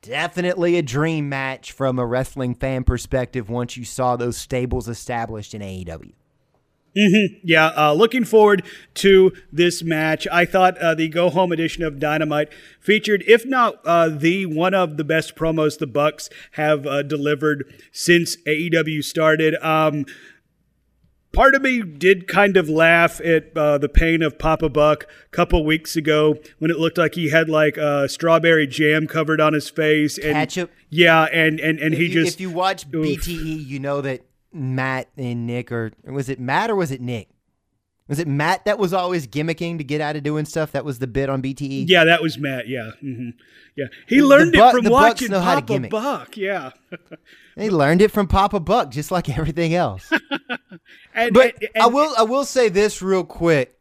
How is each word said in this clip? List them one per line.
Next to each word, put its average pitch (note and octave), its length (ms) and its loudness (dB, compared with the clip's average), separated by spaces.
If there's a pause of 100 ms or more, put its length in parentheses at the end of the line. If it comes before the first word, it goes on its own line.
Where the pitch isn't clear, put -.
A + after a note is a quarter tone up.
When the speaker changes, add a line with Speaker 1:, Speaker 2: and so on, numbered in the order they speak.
Speaker 1:
definitely F3 760 -2
a E3+ 60 0
dream D3 460 -2
match C3+ 440 -8
from C3 260 -4
a B2 80 -2
wrestling B2 480 -4
fan C3 300 -6
perspective B2 680 -4
once A#2+ 260 -6
you B2 80 -14
saw B2 320 -4
those A#2+ 220 -4
stables B2 500 -6
established A2+ 680 -10
in G#2 80 -12
A F#2+ 140 -12
E F#2 80 -12
W. E2 280 -16 (840)
Speaker 2:
Mm-hmm. G3+ 460 2
Yeah, D#3+ 320 4
uh, D3+ 200 4
looking A3 300 2
forward G#3 400 4 (320)
to F#3+ 360 6 (180)
this E3+ 320 0
match. D#3 480 -2
I F3 140 2
thought, F#3 320 2
uh, E3 180 0
the E3 140 -2
go-home F3 420 0
edition E3 320 -4
of D3 160 -6
Dynamite D3+ 540 -2 (280)
featured, G#3+ 460 0
if A3+ 200 6
not, C4 400 0
uh, E3 240 4
the E3 340 0
one E3+ 300 -2
of E3+ 240 0
the D#3+ 60 -4
best D#3+ 300 -2
promos D#3 440 -2
the D#3 80 -6
Bucks D3 420 -4 (240)
have, D3+ 340 -2
uh, C#3+ 160 -2
delivered D3 720 -2 (200)
since F3 440 0 (100)
A D3+ 60 -2
E D#3+ 160 -4
W D#3+ 320 -2
started. D#3 540 2 (100)
Um, D#3 400 0 (1300)
part C4+ 220 4
of C4+ 80 2
me B3+ 180 -2
did F3+ 480 0
kind F#3+ 300 4
of D#3+ 100 0
laugh E3 540 2
at, D#3+ 340 0
uh, D3 220 2
the C#3+ 100 -2
pain E3 340 2
of D3+ 160 -4
Papa D#3+ 300 0
Buck D3 360 0
a - 260 -20
couple F3 340 0
weeks D#3+ 320 -2
ago D3+ 400 2 (220)
when D#3 120 -2
it D#3+ 80 -2
looked E3 200 -2
like D#3+ 160 0
he E3 160 -4
had, D#3+ 180 2
like, D#3 300 2
uh, C#3+ 280 0
strawberry E3 600 2
jam D3+ 400 0
covered D#3 340 -2
on D#3 140 2
his D3 160 -4
face. D3+ 480 0
And D3+ 160 -4
Speaker 1:
Ketchup? D#3 360 -4 (200)
Speaker 2:
Yeah, D#3+ 420 6
and, D#3+ 260 2
and, D#3 200 -2
and D#3 160 -2
Speaker 1:
If C#3 60 -2
Speaker 2:
he F3 80 2
Speaker 1:
you, F#3 40 -4
Speaker 2:
just E3 220 0
Speaker 1:
if - 80 -16
you F#3 80 -8
watch F#3 340 -4 (100)
Speaker 2:
Oof. D#3 80 -4
Speaker 1:
B D3 140 -2
T E3+ 160 -6
E, D#3 240 -8
you C#3 240 -10
know C#3+ 220 -4
that C3 240 -8 (280)
Matt C3 600 -6
and A#2+ 300 -8
Nick A#2+ 260 -8
are, A2+ 200 -6 (120)
was C3 240 -10
it C3+ 100 -8
Matt C#3+ 320 -4
or G#3+ 60 -2
was E3+ 140 -2
it C3 100 -10
Nick? A#2+ 300 -10 (760)
Was C#3+ 120 -6
it E3 100 -4
Matt D3+ 380 -2
that G#3 120 0
was F#3 140 -2
always F3+ 340 -2
gimmicking E3 520 -6
to D3+ 60 -8
get D3 180 -4
out D3+ 120 -4
of D3 80 -8
doing D3+ 220 -4
stuff? D3+ 280 -6
That C#3 120 -6
was C#3 140 -8
the B2+ 80 -6
bit C3+ 240 -4
on C3+ 100 -2
B C3+ 140 -6
T C#3+ 100 -10
E? C3+ 240 -6
Speaker 2:
Yeah, F3 160 2
that E3 160 2
was D#3+ 160 -6
Matt, C3 320 -8
yeah. A#2 220 -10 (120)
Mm-hmm. B2 280 -12 (460)
Yeah. C#3 100 -8 (200)
He B3 120 2
Speaker 1:
The D4 80 6
Speaker 2:
learned D4+ 280 8
it D4+ 40 8
Speaker 1:
Bu-, A#3+ 140 10
Speaker 2:
from B3 120 2
Speaker 1:
the G#3+ 60 4
Bucks C4+ 320 4
Speaker 2:
watching A#3 80 -6
Speaker 1:
know F#3+ 100 0
how F3 140 2
to C#4+ 80 0
Speaker 2:
Papa - 100 -4
Speaker 1:
gimmick. A#2 180 -4
Speaker 2:
Buck, A3 460 -6
yeah. F#3+ 360 -6 (180)
<laughs> F3 100 -16 (560)
Speaker 1:
They G#3 120 -6
learned E3 320 4
it G#3 100 6
from G3 180 -2
Papa G3 320 0
Buck, E3 300 -2
just D3 200 -8
like F3 200 -2
everything D#3+ 440 -2
else. B2 420 -4
Speaker 2:
<laughs> - 40 0 (960)
And, A3+ 200 -2
Speaker 1:
But B3 260 6
Speaker 2:
and, G#3+ 140 -8
and A3 100 2
Speaker 1:
I - 40 8
will, C#4+ 280 2
I A3 60 4
will B3 240 0
say A#3+ 240 0
this G3+ 320 -2
real F#3 220 0
quick. D#3+ 560 -2